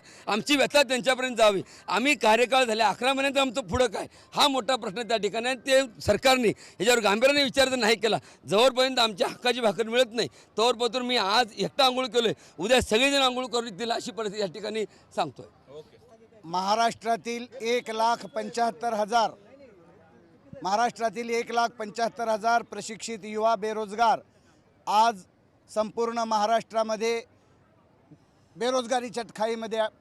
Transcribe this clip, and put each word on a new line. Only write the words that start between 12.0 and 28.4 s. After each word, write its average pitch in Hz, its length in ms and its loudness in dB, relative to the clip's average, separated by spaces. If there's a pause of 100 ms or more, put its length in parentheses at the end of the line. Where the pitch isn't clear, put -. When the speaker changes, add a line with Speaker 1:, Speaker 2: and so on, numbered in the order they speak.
Speaker 1:
केलोय, 226 260 0 (280)
उद्या 233 200 2
सगळेजण 269 420 2
आंघोळ 254 240 0
करून 233 300 -4
दिला, 226 180 -4
अशी 202 180 -8
परिस्थिती 208 280 -6
या 196 80 -2
ठिकाणी 208 360 -6 (320)
सांगतोय. 139 640 -8 (640)
Speaker 2:
महाराष्ट्रातील 226 1040 -2 (140)
एक 233 300 -2
लाख 226 260 0
पंच्याहत्तर 226 760 -4
हजार, 214 380 0 (1300)
महाराष्ट्रातील 226 680 -2
एक 233 220 -4
लाख 233 160 2
पंच्याहत्तर 226 600 -6
हजार 220 340 0
प्रशिक्षित 214 640 -12
युवा 214 300 0
बेरोजगार 214 640 0 (680)
आज 214 340 2 (540)
संपूर्ण 226 440 -4
महाराष्ट्रामध्ये 220 1040 -2 (1300)